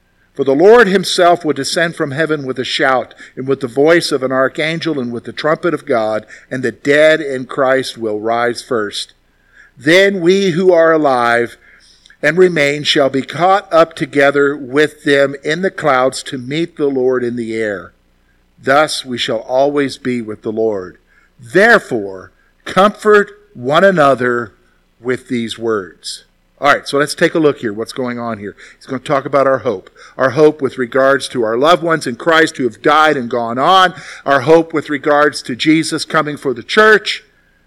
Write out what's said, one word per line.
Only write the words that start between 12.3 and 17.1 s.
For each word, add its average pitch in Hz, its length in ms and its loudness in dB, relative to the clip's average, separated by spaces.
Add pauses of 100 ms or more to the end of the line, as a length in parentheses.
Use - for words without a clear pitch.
remain 151 460 2
shall 139 260 0
be 131 120 -4
caught 190 500 0
up 160 240 2
together 143 600 0
with 147 460 -2
them 139 400 2
in 160 200 -4
the 190 100 -2
clouds 131 500 0
to - 160 -12
meet 147 380 -8
the 147 100 -2
Lord 127 380 0